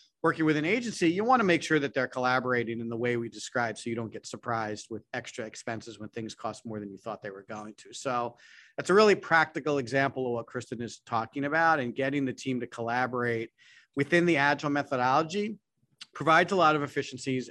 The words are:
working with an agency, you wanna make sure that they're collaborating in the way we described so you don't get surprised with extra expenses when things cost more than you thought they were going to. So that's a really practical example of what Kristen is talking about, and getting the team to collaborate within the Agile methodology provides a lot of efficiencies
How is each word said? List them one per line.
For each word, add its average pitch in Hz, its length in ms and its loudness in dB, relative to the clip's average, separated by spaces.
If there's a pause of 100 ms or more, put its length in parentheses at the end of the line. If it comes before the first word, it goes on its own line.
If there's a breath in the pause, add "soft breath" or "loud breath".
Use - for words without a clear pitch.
(240 soft breath)
working 160 220 2
with 156 100 6
an 151 100 0
agency, 196 460 0
you 196 140 -2
wanna 247 180 4
make 170 180 4
sure 156 180 2
that 139 140 -2
they're 127 140 0
collaborating 123 720 0
in 117 80 -6
the 117 80 -6
way 120 220 0
we 117 100 -4
described 110 520 -4
so - 100 -8
you 113 60 -2
don't 113 180 -6
get 104 120 -14
surprised 110 640 -6
with 110 140 -10 (100)
extra 123 320 -10
expenses 110 540 -12
when 107 100 -14
things 110 240 -10
cost - 320 -10
more 107 140 -8
than 104 100 -10
you 98 80 -14
thought 104 240 -10
they 104 100 -10
were 98 180 -16
going 107 260 -12
to. 104 180 -20
So 123 440 -4 (400 soft breath)
that's 143 120 -4
a 180 40 4
really 208 220 8
practical 151 640 2
example 135 460 0
of 123 60 -2
what 117 160 -4
Kristen 117 340 -8
is 113 240 -10
talking 117 380 -4
about, 160 380 2
and 120 120 -4
getting 139 300 0
the 131 80 -2
team 127 300 -4
to 117 60 -6
collaborate 120 800 -2 (480 soft breath)
within 170 280 4
the 170 120 4
Agile 143 320 2
methodology 147 880 0 (560)
provides 165 400 4
a - 20 2
lot 156 220 6
of 143 60 -2
efficiencies 135 680 -4